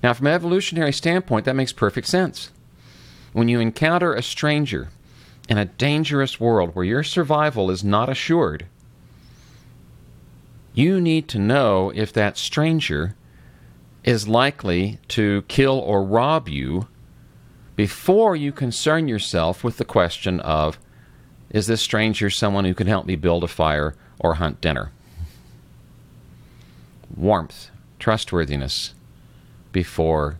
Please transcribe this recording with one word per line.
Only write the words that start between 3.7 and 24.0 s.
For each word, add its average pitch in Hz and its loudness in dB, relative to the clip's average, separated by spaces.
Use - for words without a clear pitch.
a 110 -2
stranger 143 -2
in 110 2
a 104 2
dangerous 143 -2
world 107 2
where 92 -2
your 117 0
survival 147 0
is 92 -2
not 104 2
assured, 110 0
you 180 4
need 160 0
to 110 -4
know 101 2
if 107 -4
that 104 0
stranger 147 -2
is 110 2
likely 107 0
to 101 0
kill 135 2
or 98 0
rob 120 0
you 71 -4
before 202 2
you 147 -4
concern 151 0
yourself 95 -2
with 117 -2
the - -2
question 90 0
of, 78 0
"Is 104 -2
this 113 0
stranger 107 0
someone 98 0
who 92 2
can 90 0
help 101 0
me 92 0
build 85 0
a 85 -4
fire 76 0